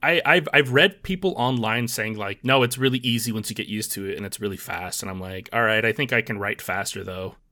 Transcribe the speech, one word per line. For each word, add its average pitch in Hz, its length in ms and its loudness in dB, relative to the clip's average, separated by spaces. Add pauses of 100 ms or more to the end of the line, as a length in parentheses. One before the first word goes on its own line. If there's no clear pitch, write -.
I, 165 240 4
I've, 156 260 4
I've 135 200 4
read 170 300 6
people 190 360 -2
online 117 500 0
saying, 110 300 -4
like, 101 260 -6
"No, 131 180 6
it's 120 140 2
really 127 220 2
easy 120 340 0
once 107 160 -4
you 107 80 -6
get - 120 -6
used 107 240 -4
to 98 140 -6
it, 98 120 -4
and 101 80 -8
it's - 140 -8
really 101 180 -4
fast." 90 440 -6
And 98 80 -8
I'm 92 100 -8
like, 92 320 -10
"All 117 100 4
right, 110 200 4
I 113 100 2
think 139 200 -2
I 117 80 4
can 107 180 -4
write 101 220 -4
faster, 95 420 -4
though." 92 340 -8 (160)